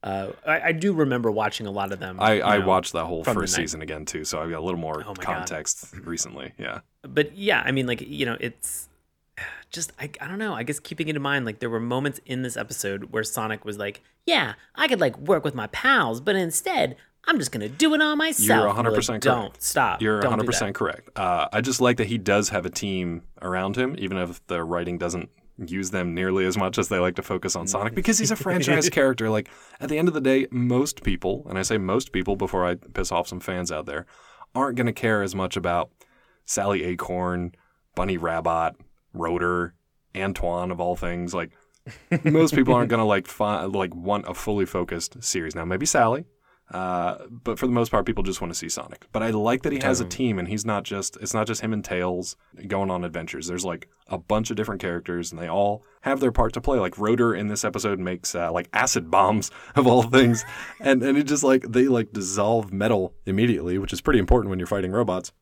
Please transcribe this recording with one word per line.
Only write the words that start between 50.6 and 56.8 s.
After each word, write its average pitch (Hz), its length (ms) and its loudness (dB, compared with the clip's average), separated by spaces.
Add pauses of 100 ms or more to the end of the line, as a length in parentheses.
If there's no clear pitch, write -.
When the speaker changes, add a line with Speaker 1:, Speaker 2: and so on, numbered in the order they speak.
Speaker 2:
not 101 200 -2
just, 98 360 -6
it's 107 140 -6
not 107 120 0
just 110 140 -4
him 110 140 -2
and 104 100 -4
Tails 90 520 -4 (300)
going 98 240 -2
on 90 140 -2
adventures. 80 420 -8
There's, 90 200 -4
like, 82 220 -6 (200)
a 92 100 -6
bunch 107 320 0
of 110 60 -4
different 104 240 -4
characters, 87 500 -4
and 82 100 -12
they 85 80 -6
all 101 360 0 (180)
have 135 180 0
their 123 120 4
part 113 220 2
to 127 80 -4
play. 135 160 2
Like, 92 200 0